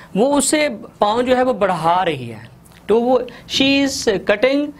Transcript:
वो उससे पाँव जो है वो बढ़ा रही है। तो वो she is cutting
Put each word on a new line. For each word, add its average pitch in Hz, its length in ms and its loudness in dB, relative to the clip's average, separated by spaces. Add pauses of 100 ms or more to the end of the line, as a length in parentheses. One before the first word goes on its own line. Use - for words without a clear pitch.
(180)
वो 240 100 4
उससे 285 420 0
पाँव 220 520 -2
जो 254 140 2
है 254 80 2
वो 254 100 0
बढ़ा 180 500 0
रही 139 240 -4
है। 107 220 -16 (400)
तो 226 120 4
वो 247 180 2 (300)
she 277 380 2
is - 200 -4
cutting 247 600 0 (120)